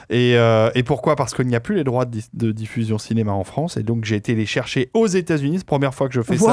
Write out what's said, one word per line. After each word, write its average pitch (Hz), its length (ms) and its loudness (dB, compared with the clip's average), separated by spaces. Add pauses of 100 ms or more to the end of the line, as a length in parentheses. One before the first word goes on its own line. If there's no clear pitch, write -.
Et, 123 260 4
euh, 113 400 6
et 123 80 2
pourquoi ? 147 320 0
Parce 135 180 -4
qu'il 127 140 -2
n'y 120 80 0
a 113 60 -2
plus 208 140 -4
les 160 100 0
droits 127 180 0
de 120 80 -6
dis-, 110 220 -8
de 113 180 0
diffusion 110 460 -4
cinéma 110 340 0
en 98 140 -2
France, - 320 -6
et 107 60 -4
donc 117 200 -2
j'ai 107 140 -2
été 113 180 -2
les 110 100 0
chercher - 480 -4
aux 226 140 2
États-Unis. 170 520 0
C'est - 40 -10
la - 40 -18
première 139 260 0
fois 135 160 -2
que 123 60 -10
je 123 60 2
fais 170 160 -2
ça. 190 160 4